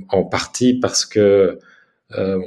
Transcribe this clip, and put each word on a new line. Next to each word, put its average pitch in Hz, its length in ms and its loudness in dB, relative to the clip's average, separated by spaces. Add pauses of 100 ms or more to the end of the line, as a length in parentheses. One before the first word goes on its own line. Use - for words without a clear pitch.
en 92 160 0
partie 123 500 -2
parce 120 320 -4
que, 98 540 2 (580)
euh, 95 280 -2